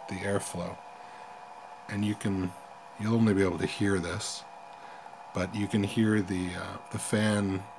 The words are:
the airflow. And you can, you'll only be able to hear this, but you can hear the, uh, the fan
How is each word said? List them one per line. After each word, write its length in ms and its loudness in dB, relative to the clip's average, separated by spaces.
the 60 -8
airflow. 600 -2
And 160 0
you 100 2
can, 380 0
you'll 160 2
only 180 8
be 80 6
able 180 4
to 60 0
hear 340 2
this, 440 -4
but 220 -2
you 100 2
can 160 4
hear 400 6
the, 260 0
uh, 300 -6
the 80 -4
fan 640 2